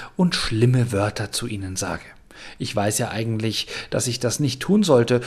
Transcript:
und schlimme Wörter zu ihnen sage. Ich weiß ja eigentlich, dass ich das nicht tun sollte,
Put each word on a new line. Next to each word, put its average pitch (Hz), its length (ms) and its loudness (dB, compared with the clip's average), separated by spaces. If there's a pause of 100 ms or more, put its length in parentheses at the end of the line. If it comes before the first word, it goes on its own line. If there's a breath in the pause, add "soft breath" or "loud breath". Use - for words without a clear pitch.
(160 loud breath)
und 180 180 4
schlimme 123 580 2
Wörter 104 400 -2
zu - 140 -4
ihnen 98 300 -8
sage. 90 300 -6 (520 loud breath)
Ich - 180 -6
weiß 104 220 0
ja 117 140 -2
eigentlich, 113 560 -4 (240 loud breath)
dass 120 160 -2
ich 120 120 -4
das 117 200 -2
nicht 143 200 0
tun 208 220 2
sollte, 123 460 6